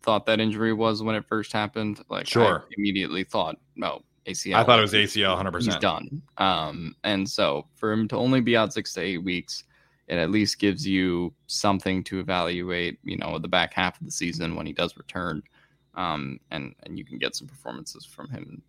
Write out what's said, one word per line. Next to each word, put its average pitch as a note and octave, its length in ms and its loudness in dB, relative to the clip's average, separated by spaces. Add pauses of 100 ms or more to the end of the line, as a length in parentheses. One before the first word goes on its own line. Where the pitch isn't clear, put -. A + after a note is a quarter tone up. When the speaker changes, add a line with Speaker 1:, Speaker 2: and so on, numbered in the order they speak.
Speaker 1:
thought G#2+ 240 0
that A2 140 2
injury A2 340 0
was A2 300 0
when A2 120 -2
it G#2 120 -4
first G#2+ 240 -4
happened. G#2+ 580 -4
Like, F#2+ 160 -4
Speaker 2:
Sure. G#2 420 4
Speaker 1:
I - 100 -18
immediately F#2+ 480 0
thought, E2 320 -2 (180)
"No, E2 260 -6 (240)
A F#2+ 80 -8
C F#2+ 200 -4
L." A2 80 6
Speaker 2:
I - 20 4
thought A#2 160 8
it G#2+ 40 6
was G2+ 100 2
Speaker 1:
He's, G#2 160 6
Speaker 2:
A - 20 -6
C G#2 120 2
L F#2+ 120 4
hundred F#2+ 160 -2
percent. F2+ 220 0
Speaker 1:
he's D#2+ 80 -2
done. G2+ 400 -2 (160)
Um, D#2+ 680 0
and G2 260 0
so D2+ 460 0
for G#2+ 160 -2
him A2 160 2
to B2 80 -4
only B2+ 260 4
be A#2 160 4
out A2 160 2
six - 200 -6
to F#2 80 -4
eight F2+ 220 -2
weeks, - 420 -4 (420)
it E2+ 100 -2
at E2+ 140 2
least G#2 260 2
gives G2 300 2
you F2+ 440 2 (140)
something F#2+ 600 0
to F#2+ 140 -4
evaluate, F2+ 840 -2
you - 140 -6
know, D#2+ 200 -6
the E2 100 -8
back F2+ 260 2
half F#2 260 -2
of E2 60 -10
the - 60 -12
season E2 440 -4
when D#2+ 100 -6
he D#2 80 -8
does F2 240 -2
return. E2+ 460 -8 (500)
Um, D2+ 460 -4 (100)
and, C#2+ 240 -8 (100)
and - 140 -12
you - 80 -12
can - 140 -14
get - 160 -4
some C#2+ 100 -10
performances C2 600 -14
from - 240 -18
him, - 400 -14